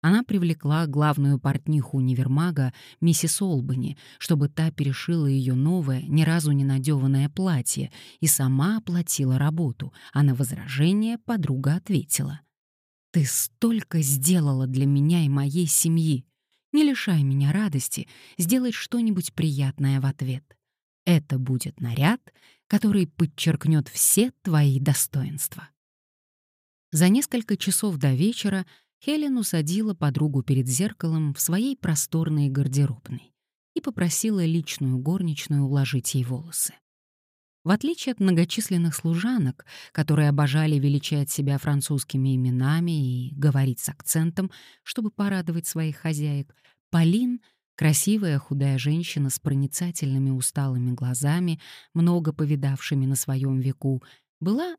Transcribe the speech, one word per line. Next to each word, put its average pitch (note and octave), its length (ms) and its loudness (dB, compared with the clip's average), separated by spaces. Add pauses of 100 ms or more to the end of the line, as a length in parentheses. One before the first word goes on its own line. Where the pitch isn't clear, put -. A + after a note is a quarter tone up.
Она G3+ 220 4
привлекла E3 640 0
главную C#3+ 520 2
портниху C#3+ 580 -2
универмага, C3 760 0 (260)
миссис E3 440 2
Олбани, C3+ 520 -2 (220)
чтобы C#3+ 320 0
та D#3+ 220 -2
перешила D#3 560 -2
ее C3+ 260 2
новое, C3+ 540 0
ни D3+ 160 4
разу D#3 280 2
не C#3 120 2
надеванное C3+ 680 0
платье, E3+ 640 -2 (280)
и E3 60 -2
сама C#3 520 2
оплатила E3 600 -2
работу, C#3+ 560 -2 (200)
а C#3+ 100 2
на C#3 100 4
возражение D3+ 880 0
подруга C#3+ 560 -2
ответила: D3 680 -4 (720)
«Ты D#3 140 4
столько - 760 -2
сделала C#3 680 2
для C3 180 0
меня D3 400 4
и C#3 40 2
моей C#3+ 380 0
семьи. D#3+ 580 0 (460)
Не D4+ 120 4
лишай G#3 400 2
меня C#3 280 2
радости F#3 560 -2 (300)
сделать A#3 360 0
что-нибудь A3 600 -2
приятное C#3 680 0
в C3 60 -2
ответ. C3+ 400 -4 (600)
Это D3+ 320 2
будет B2+ 440 -2
наряд, C3+ 400 0 (460)
который G3+ 400 2
подчеркнет D#3 840 0
все - 420 2 (120)
твои D3 360 4
достоинства». C#3 880 -2 (1300)
За E3 160 4
несколько A3+ 480 0
часов G3 400 -2
до C3+ 160 2
вечера G3 520 -2 (380)
Хелен D4 340 -2
усадила F#3+ 560 0
подругу D3 480 0
перед C3 260 0
зеркалом D#3 680 -2
в - 80 -8
своей A#3 340 -2
просторной D#3 720 0
гардеробной C3+ 840 -2 (400)
и E4 80 -4
попросила F#3+ 640 -2
личную D#3+ 520 -2
горничную D3+ 640 -2
уложить C3+ 500 0
ей C3 100 0
волосы. C3 520 -6 (880)
В - 60 -4
отличие C4 440 0
от - 60 -10
многочисленных E3+ 760 0
служанок, E3+ 720 -2 (260)
которые D3+ 380 2
обожали D3 500 2
величать C#3+ 500 0
себя C#3 300 -2
французскими C3+ 760 0
именами B2+ 920 0
и D3 80 -12
говорить C3+ 440 2
с - 100 -6
акцентом, E3 600 -2 (320)
чтобы G#3+ 300 -6
порадовать F3 560 -4
своих D#3 300 -4
хозяек, D3 580 -4 (340)
Полин, G#3+ 500 2 (360)
красивая D#3 640 2
худая C#3 400 -2
женщина D3 500 -2
с - 100 -6
проницательными C#3 920 -2
усталыми B2+ 600 -2
глазами, C#3+ 680 -2 (340)
много E3+ 400 2
повидавшими C#3 720 0
на C3+ 100 0
своем C3+ 440 -2
веку, C3 420 -2 (380)
была C#4+ 400 -2